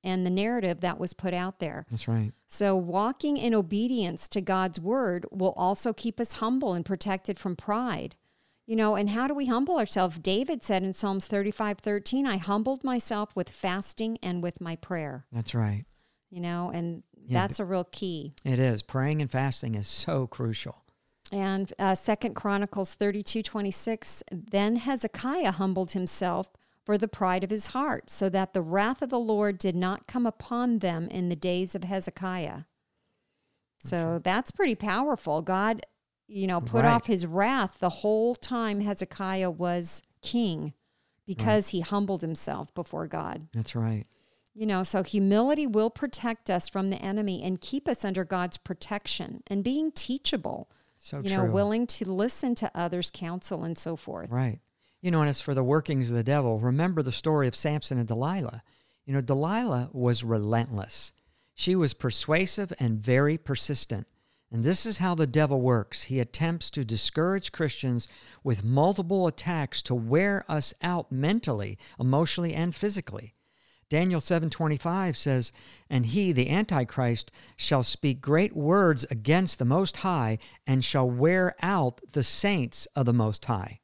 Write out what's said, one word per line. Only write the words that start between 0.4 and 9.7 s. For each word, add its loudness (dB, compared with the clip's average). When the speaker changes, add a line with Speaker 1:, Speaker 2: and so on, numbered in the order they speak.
Speaker 1:
that -2
was -4
put -4
out -4
there. -6
Speaker 2:
That's -6
right. 0
Speaker 1:
So 2
walking 0
in 2
obedience 0
to -2
God's 0
word 0
will 2
also 0
keep -4
us -2
humble 0
and -2
protected -2
from -4
pride. -2
You -2
know, 4
and 2
how 0
do 0
we -2
humble 2